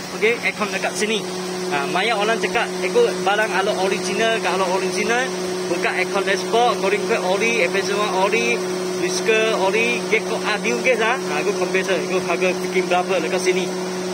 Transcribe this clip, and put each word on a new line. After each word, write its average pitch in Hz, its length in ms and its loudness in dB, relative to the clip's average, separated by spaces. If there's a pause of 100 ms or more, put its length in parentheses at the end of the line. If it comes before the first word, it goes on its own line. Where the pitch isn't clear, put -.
(160)
Okey, 220 240 2
aircon 190 320 -2
dekat 185 240 -2
sini. 214 240 0 (480)
Ha, - 240 -2
banyak 208 240 0
orang 208 240 2
cakap 196 240 0 (160)
ikut 185 400 4
barang 208 320 2
ala 180 320 0
original, 202 560 0
kalau 185 240 0 (160)
original, 208 480 0 (400)
buka 180 240 0
aircon 185 320 -2
dashboard, 196 560 2
cooling 190 240 0
pad 196 160 0
ori, 196 480 2
F 185 160 -2
S 190 80 -2
one 202 240 0
ori, 214 400 2 (480)
whisker 220 560 2
ori, 226 480 2
gecko 214 320 0
adiu 208 400 -2
ke 254 160 2
sah? 220 240 0
Ha, 185 240 -2
aku 202 160 0
compare 185 240 0
sah, 180 160 0
aku 185 240 -2
harga 180 240 0 (160)
bikin 185 240 0
berapa 180 320 2
dekat 180 240 0
sini. 185 240 2 (460)